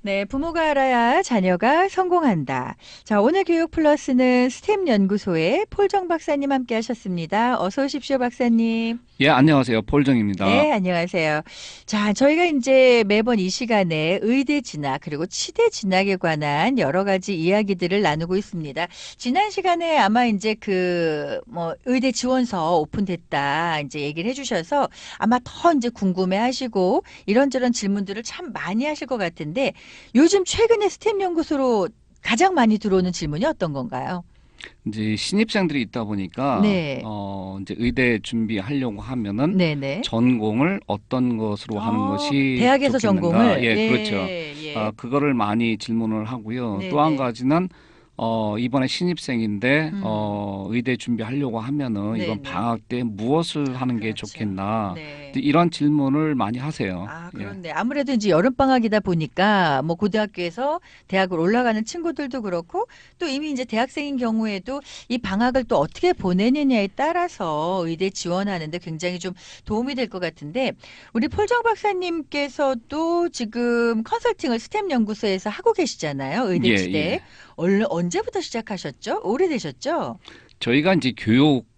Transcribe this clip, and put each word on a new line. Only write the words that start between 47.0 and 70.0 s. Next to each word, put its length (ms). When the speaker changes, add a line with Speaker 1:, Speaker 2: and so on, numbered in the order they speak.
Speaker 2:
한 120
Speaker 1:
네네. 40
Speaker 2:
가지는, 520
어, 380
이번에 300
신입생인데, 1040
Speaker 1:
음. 100
Speaker 2:
어, 680
의대 260
준비하려고 640
하면은 560
이번 260
Speaker 1:
네네. 0
Speaker 2:
방학 460
때 160
무엇을 760
하는 200
게 100
Speaker 1:
그렇죠. 160
Speaker 2:
좋겠나. 720
Speaker 1:
네. 340
Speaker 2:
이제 100
이런 300
질문을 640
많이 240
하세요. 500
Speaker 1:
아, 260
Speaker 2:
예. 40
Speaker 1:
그런데 320
아무래도 420
이제 180
여름방학이다 720
보니까 840
뭐 120
고등학교에서 840
대학을 320
올라가는 460
친구들도 580
그렇고 440
또 60
이미 260
이제 120
대학생인 520
경우에도 640
이 100
방학을 460
또 120
어떻게 380
보내느냐에 840
따라서 880
의대 240
지원하는데 680
굉장히 420
좀 120
도움이 280
될 140